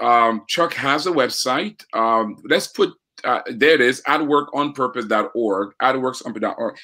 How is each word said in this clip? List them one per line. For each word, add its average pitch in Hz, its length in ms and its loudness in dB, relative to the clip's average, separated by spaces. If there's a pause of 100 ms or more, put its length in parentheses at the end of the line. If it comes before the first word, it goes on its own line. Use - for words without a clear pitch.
um, 113 480 2
Chuck 170 240 0
has 147 340 -2
a 185 40 0
website. 139 840 -2
Um, 113 440 0 (120)
let's - 200 0
put, - 260 -2 (300)
uh, 123 260 0
there 135 240 4
it 131 80 4
is, 127 240 2
at 147 200 0
work 147 280 2
on 143 180 -2
purpose 123 320 -4
dot 107 300 0
org, 104 480 -2
at 131 180 2
works 127 220 -4
on 117 100 -10
purpose 107 160 -4
dot - 100 -6
org. 117 260 -6